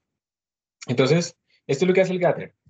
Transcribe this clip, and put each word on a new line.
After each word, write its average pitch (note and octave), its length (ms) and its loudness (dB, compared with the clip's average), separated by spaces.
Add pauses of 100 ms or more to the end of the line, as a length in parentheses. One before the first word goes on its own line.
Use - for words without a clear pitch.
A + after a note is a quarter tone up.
(880)
Entonces, C3 500 0 (300)
esto C#3 180 -2
es - 20 2
lo F#3 60 2
que F#3+ 80 4
hace F3 120 0
el F#3 60 -4
Gatter. D#3+ 360 -2 (140)